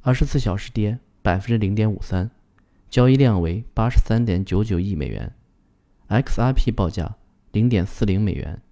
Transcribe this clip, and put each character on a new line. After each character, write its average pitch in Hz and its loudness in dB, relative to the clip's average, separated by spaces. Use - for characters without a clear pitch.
二 123 2
十 131 2
四 147 0
小 98 0
时 - -10
跌 107 -2
百 92 2
分 98 -10
之 117 2
零 104 0
点 107 2
五 95 -6
三， 95 -4
交 123 4
易 131 6
量 120 4
为 87 -2
八 113 0
十 - 2
三 117 2
点 95 0
九 92 0
九 104 -2
亿 98 -4
美 71 -4
元。 50 -8
X 117 0
R 123 0
P - 2
报 98 -2
价 90 -6
零 110 2
点 107 2
四 - -2
零 98 0
美 98 -2
元 76 -8